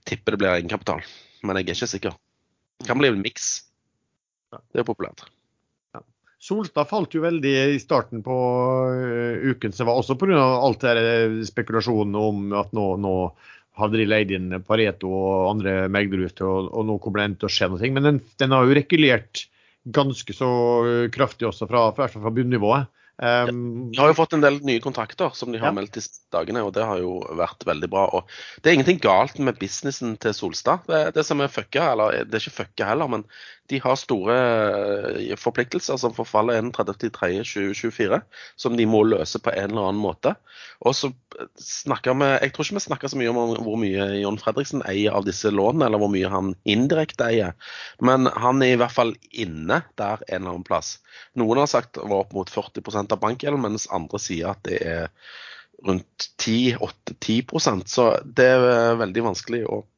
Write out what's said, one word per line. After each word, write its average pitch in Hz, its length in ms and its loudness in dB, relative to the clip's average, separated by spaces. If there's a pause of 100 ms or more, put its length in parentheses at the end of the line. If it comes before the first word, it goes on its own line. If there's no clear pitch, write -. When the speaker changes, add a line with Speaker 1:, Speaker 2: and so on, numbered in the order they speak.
Speaker 1:
tipper - 260 -2
det 104 100 -4
blir 95 120 2
egenkapital. 87 460 -4 (420)
Men 98 140 -2
jeg 92 120 -2
er 87 60 -4
ikke 120 120 -4 (120)
sikker. 90 160 -6 (640)
Det 127 80 -14
kan 120 100 2
bli 143 100 4
en 101 140 0
miks. - 400 -6 (880)
Speaker 2:
Ja. 117 80 -18 (140)
Speaker 1:
Det - 80 0
er 120 80 0
populært. - 320 -6 (720)
Speaker 2:
Ja. - 80 -16 (400)
Solstad 190 480 -2
falt 202 240 -2
jo 160 80 -2
veldig 143 540 2
i 135 40 0
starten 120 460 0
på, 127 80 -4 (640)
eh, 120 400 -2 (160)
uken, 117 240 -4
så 127 80 0
var 117 160 4
også 135 160 0
på 156 80 0
grunn 185 160 6
av 127 240 4
alt 117 160 2
det 120 160 4
der, 113 320 4
eh, 113 160 -2
spekulasjonen 107 720 0
om 104 380 0
at 101 180 -2
nå, 98 240 0
nå 95 380 -2 (420)
hadde 107 220 0
de 110 80 2
leid 104 240 2
inn 92 340 -4
Pareto 104 480 0
og 95 380 0
andre 95 420 0
meglerhus 98 420 0
til, 95 120 -4
og, 95 260 -2
og 110 140 -4
nå 107 160 -2
kommer 104 160 -4 (100)
det 98 120 -6
til 104 80 -4
å - 40 -4
skje 95 160 0
noe. 92 240 -4
Men 139 100 0
den, 143 180 4 (180)
den 131 120 2
har 131 140 6
jo 131 80 6
regulert 143 720 2 (400)
ganske 135 460 -2
så, 120 560 2
eh, 120 240 2
kraftig - 400 0
også 110 160 -6
fra, 113 240 4
fra, 131 160 -2
fra 107 220 -4
bunnivået. 120 560 2 (340)
Ehm, 120 720 0
Speaker 1:
Ja, - 0 -
de 117 80 -8
har 147 140 8
jo 160 100 2
fått - 80 -4
en 156 80 2
del 143 240 4
nye 123 160 2
kontrakter 127 560 -4
som 123 160 -8
de 113 60 -4
har 110 100 -2
Speaker 2:
Ja. - 80 0
Speaker 1:
meldt 104 160 -6
disse - 300 -12 (100)
dagene, 107 320 -2
og 98 80 -4
det 104 160 0
har 101 80 -2
jo 90 240 -4 (160)
vært - 320 -4
veldig 80 220 -2
bra. 95 260 2
Og 90 80 -2 (380)
det 156 80 4
er 175 80 8
ingenting 175 200 4
galt 104 400 4
med 131 200 -2
businessen 117 600 -6
til 110 140 -2
Solstad. 110 540 -2
Det, 160 260 0
det 156 140 0
som 147 160 -2
er 139 60 0
fucka, 135 440 -2
eller 107 320 2
det - 80 -8
er 113 80 0
ikke - 240 -8
fucka - 240 -4
heller, 143 200 0
men 110 160 -4 (440)
de 139 100 -2
har 127 160 2
store, 110 380 -2 (880)
eh, 104 160 -6
forpliktelser 131 640 -2
som 123 160 -2
forfaller 113 420 0
innen 117 160 -2
tredivte 101 400 -4
tredje 98 320 -2
tjue 101 300 -4
tjuefire, 113 480 0 (340)
som 120 200 -2
de 117 100 4
må 107 180 6
løse 104 340 0
på - 140 -2
en 98 180 -2
eller 107 200 -2
annen 104 100 -2
måte. 107 340 0 (460)
Og 131 140 2
så, 135 180 -4 (260)
eh, - 60 -12 (140)
snakker - 580 -4
vi, 135 240 2
jeg 135 140 -2
tror 156 100 -6
ikke 202 160 -6
vi - 80 -10
snakker 139 220 -6
så 139 100 -8
mye 117 80 0
om 117 340 0
hvor 110 160 -4
mye 98 440 -2
John 101 160 -2
Fredriksen 139 500 -4
eier 101 240 2
av 98 140 0
disse 98 260 0
lånene, 113 340 2
eller 107 120 2
hvor 104 120 2
mye 95 200 0
han 95 240 -2 (100)
indirekte 139 640 2
eier, 107 240 0 (480)
men 127 260 6
han 127 360 2
er 127 100 6
i 123 80 4
hvert 120 160 2
fall 117 180 2 (160)
inne 90 520 -2 (140)
der 104 220 -4 (100)
en 92 120 -4
eller 92 140 -8
annen 87 100 -10
plass. - 340 -4 (380)
Noen 117 220 2
har 147 80 4
sagt - 260 -2
det - 160 -10
var 98 160 0
opp - 80 -12
mot 95 180 -6
førti - 320 -6
prosent 104 300 -4
av 101 80 -2
bankgjelden, 131 400 -2
mens 107 300 -4
andre 90 280 -6
sier 85 320 -6
at - 120 -8
det - 200 -4
er 82 260 -4 (800)
rundt - 420 -4 (100)
ti, 120 360 0
åtte, - 460 -10
ti 113 220 0
prosent. 117 460 -2
Så 120 340 4
det 127 240 4
er 123 500 4
veldig 110 260 -2
vanskelig 113 440 -4
å, 107 180 -6 (140)